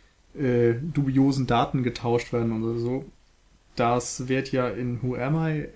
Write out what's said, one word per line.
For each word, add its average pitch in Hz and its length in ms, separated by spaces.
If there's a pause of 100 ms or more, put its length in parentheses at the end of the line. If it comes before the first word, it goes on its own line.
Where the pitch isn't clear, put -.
(380)
äh, 120 420
dubiosen 135 640
Daten 123 360
getauscht 120 500
werden 113 300
oder 117 160
so. 123 260 (720)
Das 120 520
wird 135 240
ja 127 160
in 120 340
Who 123 140
Am 131 200
I 156 280 (120)